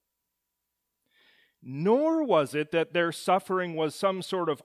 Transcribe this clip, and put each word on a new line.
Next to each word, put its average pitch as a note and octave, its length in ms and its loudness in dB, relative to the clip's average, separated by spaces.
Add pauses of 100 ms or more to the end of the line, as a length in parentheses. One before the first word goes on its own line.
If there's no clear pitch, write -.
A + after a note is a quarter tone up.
(1600)
Nor A#3+ 640 0
was D#3+ 300 2
it D3+ 180 -2
that E3 200 0
their E3+ 220 0
suffering F#3 640 -2
was D#3 200 -2
some F#3+ 260 -2
sort F3 280 -2
of C#3+ 160 -4